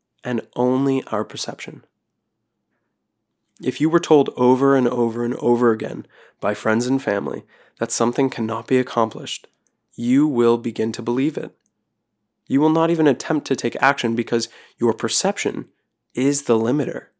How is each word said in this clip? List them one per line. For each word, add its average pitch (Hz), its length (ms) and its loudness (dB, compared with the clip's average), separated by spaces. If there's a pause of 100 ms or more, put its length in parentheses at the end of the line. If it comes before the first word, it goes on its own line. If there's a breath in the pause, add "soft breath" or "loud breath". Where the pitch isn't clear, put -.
(240)
and 123 320 -6
only 131 520 0
our 107 180 -4
perception. - 580 -12 (1800)
If 131 160 -4
you 156 120 0
were 165 100 2
told 147 380 4
over 131 360 4
and 127 140 2
over 117 340 -2
and 120 120 -4
over 120 360 2
again 110 360 -4 (340 soft breath)
by 104 140 -2
friends 113 320 0
and 135 160 0
family 101 420 -4 (340 soft breath)
that 117 140 -4
something 120 380 0
cannot 110 360 -6
be 131 120 2
accomplished, - 680 -4 (460)
you 127 320 2
will 120 300 4
begin 113 360 -4
to 117 100 -10
believe 131 340 -2
it. - 180 -10 (920)
You 135 160 2
will 156 80 4
not 165 180 2
even 160 180 2
attempt 143 420 0
to 131 80 0
take - 200 -4
action 135 400 0
because 117 320 -2 (300 loud breath)
your 117 160 2
perception - 760 -2 (460)
is 139 300 0
the 113 140 2
limiter. 123 500 -2 (120)